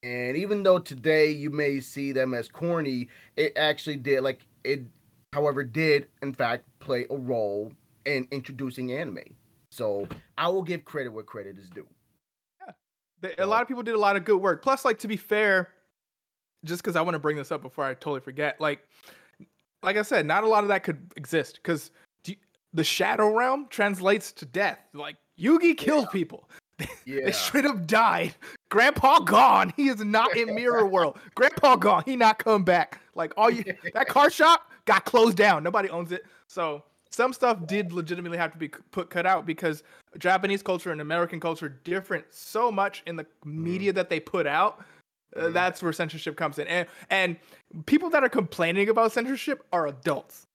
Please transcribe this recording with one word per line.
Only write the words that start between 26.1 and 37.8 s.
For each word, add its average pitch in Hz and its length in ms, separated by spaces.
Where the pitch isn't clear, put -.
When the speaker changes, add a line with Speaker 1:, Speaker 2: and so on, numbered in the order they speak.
Speaker 2:
<laughs> - 40
They 135 220
Speaker 1:
Yeah. 196 40
Speaker 2:
straight - 340
up 202 220
died. 185 480
Grandpa 262 500
gone. 202 580
He 277 100
is 220 160
not 220 320
in 226 180
Mirror 233 320
Speaker 1:
<laughs> 190 100
Speaker 2:
World. 165 220
Grandpa 262 440
gone. 185 280
He 262 120
not 220 200
come 208 280
back. 175 340
Like, 165 220
all 220 120
you, 233 140
Speaker 1:
<laughs> 180 300
Speaker 2:
that 262 160
car 294 200
shop 320 400
got 196 220
closed 226 320
down. 190 260
Nobody 196 240
owns 170 240
it. 180 140
So 156 340
some 254 200
stuff 226 340
did 185 280